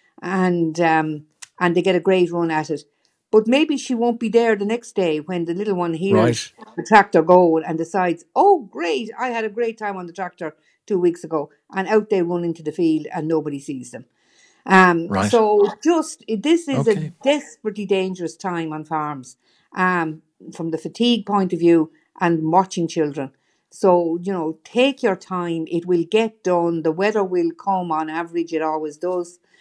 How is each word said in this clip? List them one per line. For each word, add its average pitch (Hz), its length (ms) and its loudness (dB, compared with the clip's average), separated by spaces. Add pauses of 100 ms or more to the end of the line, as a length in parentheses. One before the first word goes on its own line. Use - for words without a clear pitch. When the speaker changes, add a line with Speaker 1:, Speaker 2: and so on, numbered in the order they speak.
(220)
Speaker 1:
and, 175 580 0
um, 156 460 0 (340)
and 175 160 0
they 180 60 4
get 180 140 2
a 175 40 0
great 180 320 2
run 170 200 -2
at 156 180 -4
it. 151 140 -6 (480)
But 220 160 4
maybe 285 300 2
she - 160 -6
won't 233 260 0
be 226 100 -6
there 226 260 4
the 202 100 -4
next 233 300 -6
day 165 240 0
when 170 260 -6
the 170 80 -4
little 202 220 -4
one 175 200 -2
hears 160 600 0
Speaker 2:
Right. - 100 -20 (100)
Speaker 1:
the - 60 -6
tractor 196 380 4
go 170 380 4
and 160 180 -6
decides, 165 480 -4 (100)
"Oh, 359 260 4 (100)
great, 269 480 -6
I 254 100 -4
had 233 160 -4
a 220 40 -6
great 226 280 -6
time 202 200 -8
on 180 100 -12
the 165 60 -16
tractor 175 420 -10 (320)
two 202 100 0
weeks 175 260 0
ago." 156 260 -4 (260)
And 190 140 -4
out 214 200 2
they 190 140 0
run 175 200 -2
into 170 200 -6
the 151 80 -6
field 156 420 0
and 151 140 -6
nobody 151 320 -2
sees 131 320 -12
them. - 140 -16 (600)
Um, 180 420 6
Speaker 2:
Right. 202 220 0
Speaker 1:
so 208 420 4 (120)
just, 311 440 0
it, 220 140 -4
this 330 260 2
is 262 200 0
Speaker 2:
Okay. 202 200 2
Speaker 1:
a - 160 -16
desperately 220 600 -2
dangerous 185 500 -2
time 165 380 -6
on 156 100 -10
farms, 147 540 -8 (380)
um, 180 460 -2 (320)
from 165 180 -8
the 160 80 -4
fatigue 233 480 -2
point 196 260 0
of 170 60 -4
view 170 320 4 (280)
and 160 320 0
watching 180 360 2
children. 147 440 -4 (380)
So, 175 540 2
you 196 100 -4
know, 160 300 -4
take 269 400 0
your 202 120 0
time. 175 540 -6
It 170 160 -4
will 175 180 0
get 214 400 -2
done. 170 380 0
The 160 100 0
weather 202 320 0
will 180 280 -2
come 180 400 -4
on 156 180 -4
average. 170 440 -6
It 160 100 -2
always 156 340 -4
does. 180 420 -6 (220)